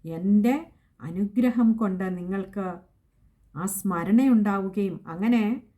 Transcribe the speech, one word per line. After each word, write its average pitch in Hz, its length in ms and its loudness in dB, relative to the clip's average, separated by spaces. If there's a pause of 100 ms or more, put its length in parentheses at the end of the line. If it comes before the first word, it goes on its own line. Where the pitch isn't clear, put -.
എൻ്റെ 202 500 2 (460)
അനുഗ്രഹം 226 720 0
കൊണ്ട് 185 460 -2
നിങ്ങൾക്ക് 190 480 -6 (880)
ആ 165 120 -6
സ്മരണയുണ്ടാവുകയും 196 1400 0
അങ്ങനെ 214 560 -2 (160)